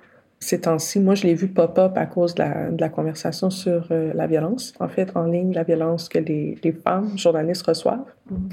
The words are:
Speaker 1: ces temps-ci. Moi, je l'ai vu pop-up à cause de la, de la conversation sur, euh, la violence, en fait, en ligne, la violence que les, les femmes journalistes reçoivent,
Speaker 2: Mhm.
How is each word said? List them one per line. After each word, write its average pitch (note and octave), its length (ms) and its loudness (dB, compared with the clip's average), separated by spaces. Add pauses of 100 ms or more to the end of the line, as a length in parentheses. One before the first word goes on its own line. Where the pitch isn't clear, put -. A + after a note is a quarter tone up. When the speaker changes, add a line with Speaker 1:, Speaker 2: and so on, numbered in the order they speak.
(440)
Speaker 1:
ces E3+ 180 -2
temps-ci. D#3+ 380 0
Moi, F#3+ 140 6
je G3 140 0
l'ai E3+ 80 4
vu F#3+ 140 -2
pop-up F#3 480 4
à D#3+ 100 0
cause E3+ 260 0
de E3+ 80 -4
la, D#3 300 -2
de E3 100 -2
la D#3+ 80 0
conversation D#3+ 640 -2
sur, E3+ 400 -2
euh, D#3+ 240 0
la D#3+ 120 0
violence, D#3+ 520 -2
en F3+ 80 -2
fait, F#3 260 -2
en E3+ 120 0
ligne, F3+ 280 0
la E3+ 100 0
violence E3 460 0
que - 80 0
les, D#3 460 -2
les E3 80 2
femmes G3 460 -2
journalistes E3+ 500 0
reçoivent, E3 320 2 (320)
Speaker 2:
Mhm. F#3+ 220 -6